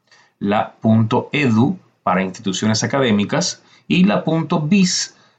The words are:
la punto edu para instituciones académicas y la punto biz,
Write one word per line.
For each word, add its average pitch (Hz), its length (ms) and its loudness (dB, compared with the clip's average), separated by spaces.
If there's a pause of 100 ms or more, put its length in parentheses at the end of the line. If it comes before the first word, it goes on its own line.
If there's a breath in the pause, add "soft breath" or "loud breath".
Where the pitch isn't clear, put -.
(400 soft breath)
la 101 340 -2
punto 113 580 0
edu 135 460 2 (260)
para 92 180 0
instituciones 101 600 -4
académicas 117 800 -2 (240 soft breath)
y 180 160 2
la 208 220 2
punto 160 340 -2
biz, 180 560 0 (240 soft breath)